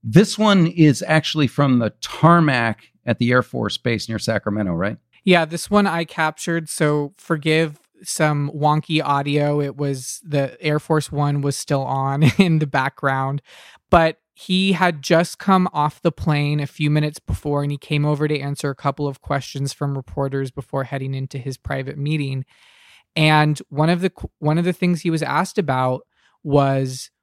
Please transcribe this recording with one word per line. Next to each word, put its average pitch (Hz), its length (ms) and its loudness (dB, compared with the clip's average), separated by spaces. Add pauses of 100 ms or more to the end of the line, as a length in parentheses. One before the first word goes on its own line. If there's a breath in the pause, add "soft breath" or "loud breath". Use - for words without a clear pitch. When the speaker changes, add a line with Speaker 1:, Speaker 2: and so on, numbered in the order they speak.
Speaker 1:
This 151 340 4
one 202 300 4
is 160 380 4
actually 156 420 0
from 131 320 2
the 113 100 0 (120)
tarmac 143 880 2 (140)
at 123 120 0
the 120 140 0
Air 127 100 4
Force 113 360 -4
Base 117 300 -4
near 110 120 -6
Sacramento, 104 540 -2
right? 95 240 -4 (260 soft breath)
Speaker 2:
Yeah, 175 200 4
this 160 280 -8
one 208 160 2
I 170 180 -2
captured, 160 640 -4
so 147 480 -2
forgive 156 640 0 (240)
some 147 480 0
wonky 151 520 0
audio. 143 560 0
It 139 160 -4
was, 139 480 -6
the 139 380 -2
Air 151 180 0
Force 156 320 -2
One 143 300 0
was 139 160 -2
still 139 240 -2
on 135 420 0
<laughs> 143 140 4
in 165 220 4
the 151 80 0
background, 135 720 -2 (480 loud breath)
but 165 300 4 (140)
he 190 400 0
had 170 280 0
just 170 380 2
come 185 340 2
off 151 280 -2
the 165 100 0
plane 147 480 -2
a 143 80 -6
few 147 240 -2
minutes 151 280 0
before, 143 440 -4
and 143 80 -4
he 143 60 -6
came 147 280 -2
over 151 220 0
to 151 120 -2
answer 143 300 -6
a 135 60 -6
couple 143 320 -4
of 139 140 -8
questions 139 520 -4
from 143 240 -6
reporters 135 540 -4
before 135 320 -6
heading 135 320 -6
into 135 220 -8
his 131 200 -8
private 135 400 -8
meeting. 139 480 -4 (720 soft breath)
And 151 440 4 (100)
one 151 200 0
of 175 120 2
the 185 100 -2
qu-, - 260 -14
one 151 200 0
of 175 60 0
the 175 100 0
things 175 280 -2
he 170 80 -2
was 160 140 -2
asked 147 340 -2
about 127 480 0 (380)
was 135 680 -2 (140)